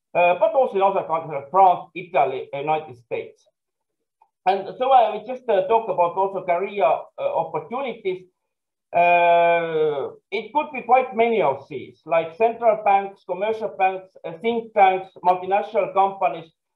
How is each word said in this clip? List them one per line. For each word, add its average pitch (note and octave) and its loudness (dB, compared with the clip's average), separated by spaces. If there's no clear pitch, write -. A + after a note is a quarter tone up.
uh, F3 2
but D#4+ 2
also B3 0
in F#3+ 0
other F#3 2
countries D#3+ -6
like - -10
France, F3+ 4
Italy, C#3 -2
United D3 -4
States. - -12
And F#3+ -2
so B3+ 0
I A#3 6
will G#3 -10
just, B3 -8
uh, F#3+ 2
talk A#3 2
about F3 0
also F#3+ -2
career, F#3+ -2
uh, - -2
opportunities. F#3 -6
Uh, E3+ 2
it G3+ -8
could D4+ -2
be B3 -10
quite B3+ 2
many A3+ 2
of C#3 -2
these, B2+ -14
like D#3+ -2
central A3+ 0
banks, G3 0
commercial G3+ -4
banks, F#3+ -2
uh, E3+ -10
think A3+ -4
tanks, F#3+ 2
multinational F#3 0
companies, F#3+ -2